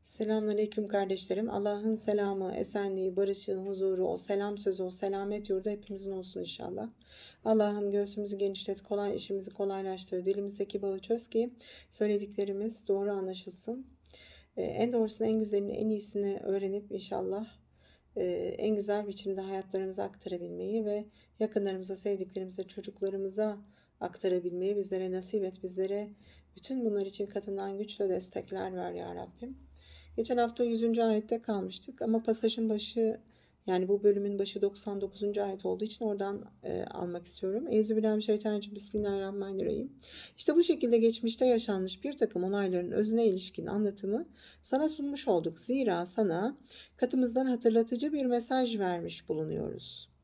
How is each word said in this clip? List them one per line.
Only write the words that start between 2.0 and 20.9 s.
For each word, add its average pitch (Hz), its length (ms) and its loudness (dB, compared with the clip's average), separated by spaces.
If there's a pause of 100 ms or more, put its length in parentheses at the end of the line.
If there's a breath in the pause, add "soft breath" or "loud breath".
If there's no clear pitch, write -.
esenliği, 190 600 -2
barışı, 196 400 0
huzuru, 190 520 0
o 175 100 0
selam 202 400 0
sözü, 190 260 0
o 185 80 -4
selamet 202 580 -4
yurdu 190 200 0
hepimizin 196 420 -6
olsun 185 280 -6
inşallah. 185 500 -6 (560 loud breath)
Allah'ım 208 460 4
göğsümüzü 202 460 -2
genişlet, 196 440 -2
kolay 202 340 -2
işimizi 196 360 -4
kolaylaştır. 190 760 -4
Dilimizdeki 202 560 -2
bağı 196 180 0
çöz 226 280 -2
ki 233 260 0 (360 loud breath)
söylediklerimiz 208 960 0
doğru 202 240 2
anlaşılsın. 190 760 -6 (720 loud breath)
Ee, 185 40 -2
en 233 320 0
doğrusunu, 220 340 2
en 220 120 4
güzelini, 208 320 0
en 220 180 0
iyisini 202 540 -2
öğrenip 196 480 -2
inşallah, 190 560 -4 (680 soft breath)
e, - 80 0 (340)
en 214 180 2
güzel 208 320 0
biçimde 196 340 -4
hayatlarımıza 190 640 -4
aktarabilmeyi 185 840 -4
ve 208 200 -2 (340 loud breath)